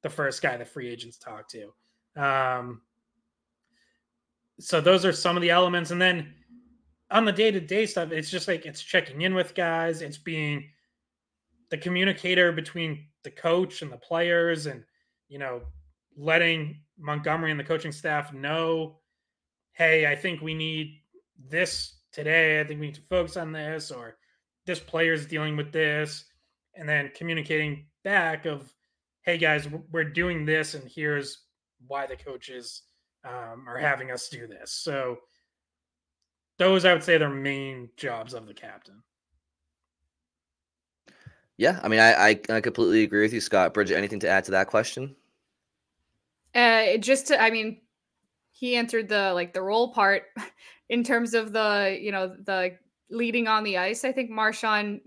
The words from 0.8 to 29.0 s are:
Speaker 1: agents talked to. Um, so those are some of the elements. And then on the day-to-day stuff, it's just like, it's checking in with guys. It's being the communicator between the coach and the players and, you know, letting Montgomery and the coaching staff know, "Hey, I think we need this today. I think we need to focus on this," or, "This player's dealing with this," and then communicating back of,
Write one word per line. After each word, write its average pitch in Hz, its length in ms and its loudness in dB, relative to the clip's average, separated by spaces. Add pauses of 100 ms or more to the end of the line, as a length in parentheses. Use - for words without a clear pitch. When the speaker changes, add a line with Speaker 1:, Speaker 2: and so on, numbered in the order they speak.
Speaker 1:
agents 117 280 -14
talked 107 360 -18
to. 104 200 -18 (480)
Um, 127 600 0 (1800)
so 165 220 0
those 180 240 6
are 180 80 4
some 175 240 0
of 175 60 0
the 175 80 4
elements. 175 420 4
And 175 100 0
then 175 320 2 (800)
on 220 120 6
the 208 80 2
day-to-day 196 540 0
stuff, 165 240 -4
it's 156 200 -6
just 185 180 -6
like, 165 180 -2
it's - 160 -14
checking 156 400 -2
in 185 100 2
with 180 220 -2
guys. 165 480 -2
It's 147 160 -12
being 151 500 -6 (1000)
the - 100 -6
communicator 180 720 2
between 160 560 -6 (160)
the - 80 -16
coach 180 500 -2
and 147 120 -12
the - 40 -16
players 170 680 0
and, 123 180 -10 (440)
you 143 100 -16
know, 123 240 -8 (540)
letting 160 640 0 (160)
Montgomery 156 520 -2
and 147 100 -2
the 139 40 -8
coaching 160 280 -4
staff 147 420 -4
know, 160 640 -4 (720)
"Hey, 160 340 4
I 147 100 0
think 160 260 -6
we 160 100 -6
need 156 480 -6 (380)
this 147 640 -6 (120)
today. 156 480 2
I 151 40 -2
think 147 160 -8
we 151 60 -6
need 143 100 -12
to - 120 -20
focus 175 300 -2
on 160 140 -8
this," 156 380 -8
or, 120 280 -16 (480)
"This 175 140 -4
player's 160 440 0
dealing 151 320 -4
with 147 160 -6
this," 151 540 -2 (480)
and 160 120 -14
then 143 280 -2
communicating 151 720 -4 (160)
back 165 420 0
of, 147 300 -8 (480)